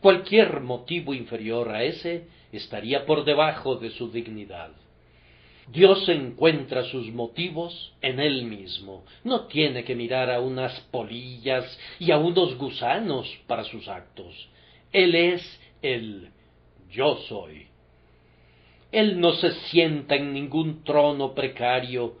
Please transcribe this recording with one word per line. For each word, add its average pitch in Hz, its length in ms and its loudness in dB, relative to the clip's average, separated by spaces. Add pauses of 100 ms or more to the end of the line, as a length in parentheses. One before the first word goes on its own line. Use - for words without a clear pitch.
Cualquier 185 600 6
motivo 135 540 -6
inferior 113 540 -4
a 110 140 -2
ese 165 440 -4 (240)
estaría 113 560 -4
por 147 180 2
debajo 147 500 2
de 113 140 -8
su 117 220 -10
dignidad. 104 580 -10 (1040)
Dios 190 360 6
encuentra 131 720 0
sus 117 280 -8
motivos 160 800 -8 (120)
en 131 160 -2
Él 139 240 0
mismo. 98 600 -12 (200)
No 233 240 -2
tiene 139 360 0
que 123 120 -4
mirar 123 340 -2
a 123 120 0
unas 127 380 -4 (120)
polillas 123 880 -6 (180)
y 170 140 2
a 151 80 6
unos 170 400 2
gusanos 135 760 -2 (120)
para 117 160 -2
sus 107 240 -12
actos. 98 600 -14 (460)
Él 185 220 6
es 175 440 0 (220)
el 113 480 -6 (640)
"Yo 135 240 2
soy". 80 500 -14 (1300)
Él 208 280 2
no 170 140 6
se 170 200 2
sienta 151 600 2
en 143 180 -2
ningún 151 500 -4
trono 147 500 2
precario, 123 880 -2